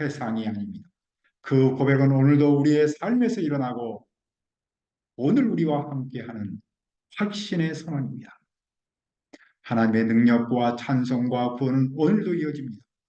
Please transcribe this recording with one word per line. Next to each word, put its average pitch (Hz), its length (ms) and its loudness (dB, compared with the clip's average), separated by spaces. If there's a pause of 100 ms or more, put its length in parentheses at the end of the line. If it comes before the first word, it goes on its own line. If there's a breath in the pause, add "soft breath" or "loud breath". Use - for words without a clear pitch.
회상이 113 460 -4
아닙니다. 101 420 -8 (520)
그 131 360 2
고백은 135 360 4
오늘도 143 480 4
우리의 151 280 4
삶에서 214 520 -2
일어나고 127 680 -4 (1120)
오늘 214 300 2
우리와 156 440 -2
함께하는 117 720 -10 (560)
확신의 170 580 -4
선언입니다. 131 640 -10 (1200 soft breath)
하나님의 110 420 2
능력과 117 720 2
찬송과 123 800 -2
구원은 131 400 0
오늘도 175 400 0
이어집니다. 143 500 -8 (240)